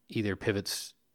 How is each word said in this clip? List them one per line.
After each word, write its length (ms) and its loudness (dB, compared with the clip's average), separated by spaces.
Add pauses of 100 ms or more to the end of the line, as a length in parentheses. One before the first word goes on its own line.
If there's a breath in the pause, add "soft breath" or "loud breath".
either 260 2
pivots 600 0 (180)